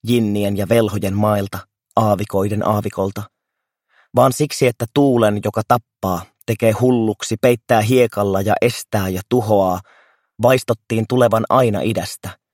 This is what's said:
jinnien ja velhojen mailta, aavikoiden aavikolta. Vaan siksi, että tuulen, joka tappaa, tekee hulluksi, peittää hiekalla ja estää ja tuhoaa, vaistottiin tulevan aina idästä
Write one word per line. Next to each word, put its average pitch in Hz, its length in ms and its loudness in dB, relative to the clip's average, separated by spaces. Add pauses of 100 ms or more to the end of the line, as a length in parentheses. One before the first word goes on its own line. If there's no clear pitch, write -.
jinnien 104 540 0
ja 98 120 -4
velhojen 101 440 0
mailta, 101 540 -2 (280)
aavikoiden 104 720 0
aavikolta. 98 560 -4 (920)
Vaan 127 180 4
siksi, 147 340 -2
että 117 260 -2
tuulen, 117 520 2
joka 107 220 -2
tappaa, 95 540 -2 (240)
tekee 113 260 0
hulluksi, 113 680 0
peittää 120 400 2
hiekalla 107 600 2
ja 101 200 0
estää 101 480 -2
ja 92 200 -6
tuhoaa, 101 520 0 (600)
vaistottiin 113 680 0
tulevan 113 400 2
aina 113 320 0
idästä 95 580 -6 (140)